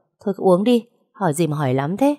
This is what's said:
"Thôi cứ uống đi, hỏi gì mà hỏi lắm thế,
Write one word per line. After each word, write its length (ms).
"Thôi 120
cứ 60
uống 220
đi, 220
hỏi 220
gì 120
mà 100
hỏi 180
lắm 220
thế, 220